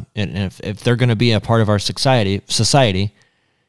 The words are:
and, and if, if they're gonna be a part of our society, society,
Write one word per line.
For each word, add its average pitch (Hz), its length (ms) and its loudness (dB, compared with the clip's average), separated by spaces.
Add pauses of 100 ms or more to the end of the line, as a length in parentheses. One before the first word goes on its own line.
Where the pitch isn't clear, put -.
(160)
and, 104 160 -6
and 101 140 -6
if, - 160 -12
if - 220 -10
they're 120 120 2
gonna 120 200 0
be 117 180 2
a 104 60 2
part 113 220 0
of 107 80 2
our 104 80 2
society, 101 680 0
society, 104 680 0 (560)